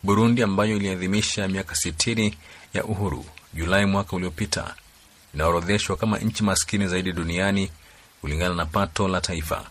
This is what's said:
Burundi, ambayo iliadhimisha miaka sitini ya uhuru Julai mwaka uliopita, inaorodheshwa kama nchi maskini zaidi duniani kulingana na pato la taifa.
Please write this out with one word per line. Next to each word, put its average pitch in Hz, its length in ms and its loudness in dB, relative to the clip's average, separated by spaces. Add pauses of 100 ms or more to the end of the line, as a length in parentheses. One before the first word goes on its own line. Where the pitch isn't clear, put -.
Burundi, 117 400 4
ambayo 104 340 2
iliadhimisha 98 720 0
miaka 95 260 -4
sitini 104 640 0 (360)
ya 101 100 0
uhuru 95 400 -2 (300)
Julai 90 320 2
mwaka 98 300 0
uliopita, 90 580 -4 (600)
inaorodheshwa 85 640 0
kama 110 220 0
nchi 110 260 -2
maskini 101 420 0
zaidi 92 260 -2
duniani 92 580 0 (500)
kulingana 80 340 0
na 85 120 -2
pato 95 420 0
la 92 120 0
taifa. 82 500 -4